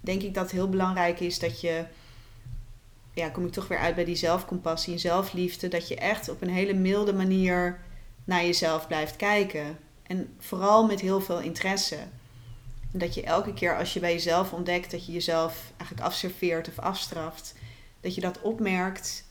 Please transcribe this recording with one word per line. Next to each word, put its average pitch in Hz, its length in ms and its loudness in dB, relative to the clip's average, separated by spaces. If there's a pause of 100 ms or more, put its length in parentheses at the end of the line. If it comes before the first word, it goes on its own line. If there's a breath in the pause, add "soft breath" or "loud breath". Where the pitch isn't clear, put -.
denk 190 200 -2
ik 202 120 -4
dat 190 100 -2
het 185 80 -4
heel 190 180 0
belangrijk 185 500 2
is 175 200 -2
dat 170 220 -2
je, 165 240 0 (1300 loud breath)
ja, 165 160 -4
kom 180 160 -2
ik 175 60 -4
toch 190 160 -6
weer 185 100 -2
uit 170 180 2
bij 175 100 2
die 175 100 -2
zelfcompassie 175 800 0
en 170 60 -4
zelfliefde, 180 680 0
dat 175 200 -2
je - 80 -6
echt - 340 -2
op 196 120 -8
een 180 80 -2
hele 190 240 2
milde 196 400 4
manier 185 680 4 (440 loud breath)
naar 180 220 2
jezelf 160 420 2
blijft 156 280 -2
kijken. 202 640 2 (260)
En - 360 -4
vooral 208 460 6
met 202 160 2
heel 190 200 2
veel 175 180 -2
interesse. 190 580 -2 (960 loud breath)
En 185 60 -4
dat 170 140 -2
je - 100 -4
elke 196 300 2
keer 175 240 2
als 180 160 -2
je 190 60 -2
bij 175 140 2
jezelf 170 400 2
ontdekt 175 380 -2
dat 175 140 -6
je 175 60 -8
jezelf 165 680 0
eigenlijk - 320 -4
afserveert 180 580 -2
of - 120 -10
afstraft, 170 760 -6 (440 loud breath)
dat 185 160 -4
je 180 60 -2
dat 180 200 -4
opmerkt 190 880 -2